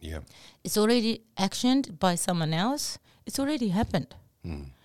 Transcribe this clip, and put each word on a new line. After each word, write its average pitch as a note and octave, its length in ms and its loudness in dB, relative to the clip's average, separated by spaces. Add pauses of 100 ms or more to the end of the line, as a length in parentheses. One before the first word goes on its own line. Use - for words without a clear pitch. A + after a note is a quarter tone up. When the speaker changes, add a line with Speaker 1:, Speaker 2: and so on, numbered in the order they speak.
Speaker 1:
yeah. D#2+ 180 -8 (440)
Speaker 2:
It's - 140 -2
already A3 460 2 (140)
actioned B3 600 2
by F3+ 160 4
someone E3 380 0
else. A#3 460 -2 (260)
It's A3+ 140 -6
already C#4 300 0
happened. F3+ 460 0 (300)
Speaker 1:
Mm. C#2+ 260 -8 (140)